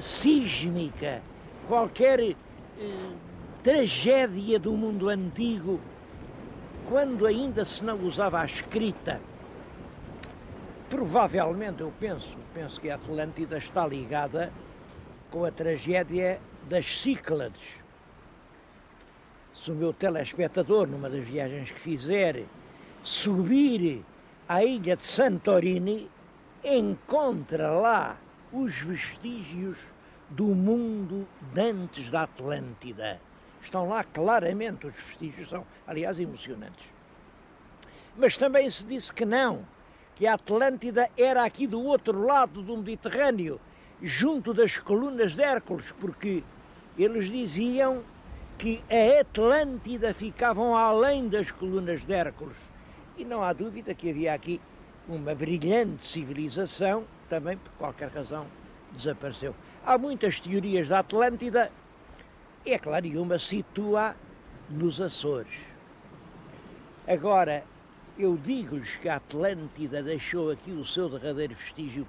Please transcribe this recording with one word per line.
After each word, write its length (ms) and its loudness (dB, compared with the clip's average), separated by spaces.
sísmica, 1200 2
qualquer, 540 4
eh, 140 2
tragédia 960 4
do 140 0
mundo 360 0
antigo, 720 -2
quando 380 2
ainda 380 2
se 200 -6
não 200 -2
usava 360 0
a 40 2
escrita. 760 -4
Provavelmente, 920 0
eu 180 -6
penso, 360 -8
penso 260 -10
que 100 -6
a 40 -4
Atlântida 640 -6
está 280 -2
ligada 640 -4
com 140 -4
a 60 0
tragédia 920 0
das 320 0
Cíclades. 760 -4
Se 180 -12
o 40 -2
meu 180 -2
telespectador, 920 2
numa 240 -6
das 140 -4
viagens 460 -6
que 100 -16
fizer, 640 0
subir 1000 4
à 160 6
ilha 320 2
de 80 -12
Santorini, 1040 4
encontra 1080 2
lá 460 2
os 240 -2
vestígios 1000 -8
do 160 0
mundo 800 2
de 80 0
antes 500 -2
da 120 0
Atlântida. 1000 -8
Estão 280 -4
lá 160 -2
claramente 800 0
os 80 -10
vestígios, 540 -14
são, 160 -10
aliás, 320 -4
emocionantes. 680 -10
Mas 200 6
também 340 4
se 160 -8
disse 260 -8
que 120 -2
não, 400 2
que 120 2
a 80 6
Atlântida 800 2
era 280 6
aqui 220 -2
do 160 -2
outro 420 2
lado 380 4
do 140 -6
Mediterrâneo, 840 0
junto 520 0
das 240 4
colunas 560 0
de 80 2
Hércules, 580 0
porque 420 -4
eles 300 2
diziam 760 0
que 340 -4
a 300 8
Atlântida 920 2
ficavam 640 2
além 520 4
das 220 0
colunas 540 -2
de 80 -4
Hércules. 440 -4
E 80 -10
não 180 -4
há 100 2
dúvida 420 -6
que 160 -4
havia 240 0
aqui 260 -6
uma 260 -4
brilhante 720 0
civilização, 960 -2
também 280 -4
por 160 -18
qualquer 360 -8
razão 380 -8
desapareceu. 640 -6
Há 120 6
muitas 440 0
teorias 480 0
da 100 4
Atlântida, 720 2
e 80 0
é 60 2
claro, 280 -2
e 100 -4
uma 220 0
situa 800 0
nos 320 0
Açores. 540 -4
Agora, 580 2
eu 180 2
digo-lhes 600 -6
que 120 -6
a 80 -2
Atlântida 880 -4
deixou 480 -4
aqui 220 -8
o 120 -8
seu 240 -2
derradeiro 460 -6
vestígio 540 -10